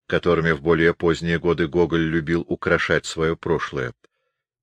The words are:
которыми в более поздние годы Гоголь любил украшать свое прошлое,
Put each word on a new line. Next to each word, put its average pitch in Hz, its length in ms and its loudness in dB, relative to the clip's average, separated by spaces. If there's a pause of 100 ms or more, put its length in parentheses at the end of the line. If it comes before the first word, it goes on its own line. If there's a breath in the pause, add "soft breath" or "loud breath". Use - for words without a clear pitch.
которыми 82 440 2
в 73 100 -2
более 82 320 4
поздние 85 460 0
годы 85 280 0
Гоголь 82 340 0
любил 80 460 -2
украшать 82 580 0
свое 80 300 -2
прошлое, 71 580 -4 (680)